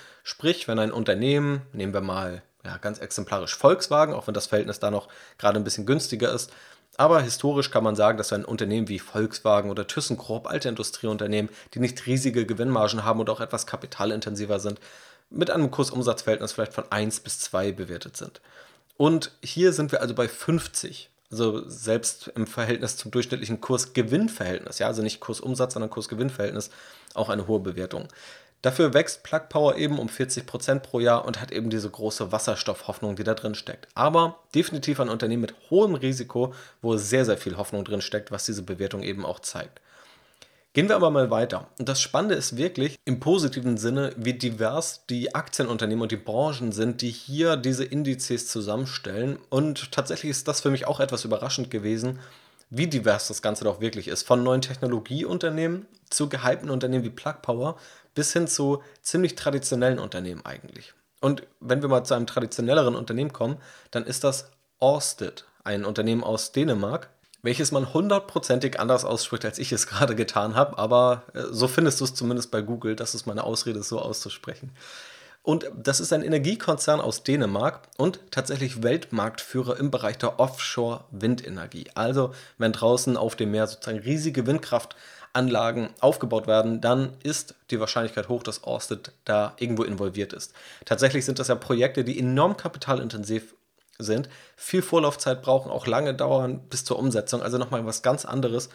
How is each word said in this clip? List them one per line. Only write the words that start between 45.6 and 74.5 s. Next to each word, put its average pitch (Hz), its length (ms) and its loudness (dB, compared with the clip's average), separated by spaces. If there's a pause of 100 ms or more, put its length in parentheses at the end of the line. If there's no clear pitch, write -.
und 110 100 -2
die 113 40 -2
Branchen 123 540 -2
sind, 113 300 0
die 123 100 -2
hier 151 460 0
diese 131 280 0
Indizes 131 640 -2
zusammenstellen. 113 1000 -4
Und 143 420 0
tatsächlich - 400 -4
ist - 160 -4
das 147 140 0
für 143 100 2
mich 135 160 0
auch 143 140 0
etwas 127 240 -2
überraschend 113 480 -2
gewesen, 113 480 -2 (480)
wie 135 180 -2
divers 113 400 2
das - 160 -8
Ganze 107 220 -2
doch 101 160 0
wirklich 110 260 -4
ist. - 180 -4
Von 123 200 4
neuen 127 160 4
Technologieunternehmen 156 1300 -2 (200)
zu 147 200 0
gehypten 135 420 0
Unternehmen 127 320 0
wie 113 80 -4
Plug - 320 -10
Power 127 340 -2 (380)
bis 147 180 0
hin 170 140 2
zu 139 340 0 (220)
ziemlich 175 320 2
traditionellen 131 640 2
Unternehmen 90 480 -8
eigentlich. - 480 -16 (260)
Und 139 220 2 (160)
wenn 127 240 0
wir 143 60 0
mal 123 160 4
zu 131 100 2
einem 120 140 0
traditionelleren 123 640 2
Unternehmen 113 380 -4
kommen, 123 240 -2 (340)
dann 117 140 -4
ist - 180 -6
das 135 300 0 (280)
Ørsted, - 680 2 (180)
ein 101 200 -2
Unternehmen 113 380 2
aus 110 300 -2
Dänemark, 117 560 0 (340)
welches 131 300 0
man 135 220 0
hundertprozentig 165 840 2
anders 120 280 2
ausspricht, 113 400 -2
als 107 120 -6
ich - 140 -4
es 110 140 0
gerade 135 280 2
getan 107 420 0
habe, 147 200 4
aber, 120 460 4 (100)
äh, - 180 -6
so 120 180 2
findest 147 320 4
du 135 40 0
es 127 100 -2
zumindest 120 360 -2
bei 110 100 0
Google, 110 360 -2
das 113 180 -6
ist 131 100 -8
meine 110 200 -4
Ausrede, 110 340 -2
es 101 100 -6
so 113 100 -4
auszusprechen. - 760 -8 (680)